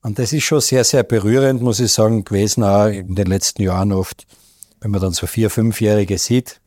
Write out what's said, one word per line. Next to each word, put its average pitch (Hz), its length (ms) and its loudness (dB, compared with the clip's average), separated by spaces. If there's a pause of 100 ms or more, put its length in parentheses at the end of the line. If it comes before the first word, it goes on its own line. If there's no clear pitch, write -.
und 107 160 -6
das 120 140 -2
ist 151 120 -2
schon 151 160 2
sehr, 127 240 2
sehr 127 180 2
berührend, 120 600 2
muss 120 180 0
ich 117 120 0
sagen, 110 320 2
gewesen, 104 400 0
auch 101 220 4
in 98 280 -4
den 98 120 0
letzten 95 360 -2
Jahren 95 300 0
oft, - 340 -6 (540)
wenn 104 120 -6
man 98 80 0
dann 92 120 -2
so 85 140 -6
vier-, 107 240 0
fünfjährige 104 680 0
sieht - 480 -2